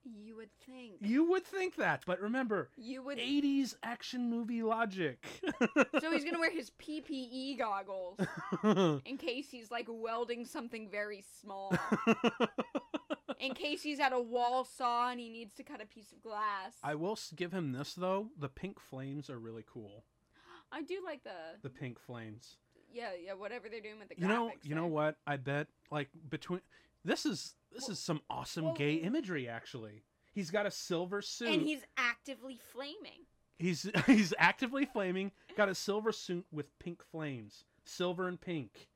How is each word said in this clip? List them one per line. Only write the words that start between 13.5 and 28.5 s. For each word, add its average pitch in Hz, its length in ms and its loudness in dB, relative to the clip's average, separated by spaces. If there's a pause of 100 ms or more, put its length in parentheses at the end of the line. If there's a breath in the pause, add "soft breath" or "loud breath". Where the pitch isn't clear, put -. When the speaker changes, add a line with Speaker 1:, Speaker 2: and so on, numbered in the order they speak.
Speaker 1:
case 339 280 -4
he's 294 160 -4
at 269 140 4
a 254 80 2
wall 240 440 2
saw 240 460 0
and 247 80 -6
he 240 100 -10
needs 226 260 -14
to 269 100 -14
cut 294 180 -12
a 311 40 -12
piece 220 260 -20
of - 100 -20
glass. 208 600 -2
Speaker 2:
I 147 120 0
will 170 180 0
s-, - 220 -6
give 175 180 -2
him 165 200 0
this, 135 220 -4
though. 190 340 0 (100)
The 143 100 -4
pink - 300 -8
flames 135 500 -8
are 127 100 -8
really 113 280 -10
cool. 107 380 -16 (640 loud breath)
Speaker 1:
I 302 120 -6
do 359 220 -4
like 302 200 -8
the 175 380 -12
Speaker 2:
The 131 80 -8
pink 127 280 -8
flames. 113 580 -12 (360)
Speaker 1:
Yeah, 233 180 -6 (100)
yeah, 185 140 -8
whatever 208 340 -8
they're 220 120 -8
doing 214 180 -12
with 196 120 -18
the 170 80 -12
Speaker 2:
You 175 100 2
know, 233 220 2
Speaker 1:
graphics - 180 -14
Speaker 2:
you 151 80 -2
know 160 60 0
Speaker 1:
there. 175 80 2
Speaker 2:
what? 151 260 2 (100)
I 147 120 0
bet, 143 280 -2 (240)
like, 147 180 -2 (200)
between, 160 320 -4 (440 soft breath)
this 254 220 2
is, - 300 -4 (160)
this 254 100 -10
Speaker 1:
Well, 262 100 -6
Speaker 2:
is 165 60 -6
some 160 320 -2
awesome 131 360 -4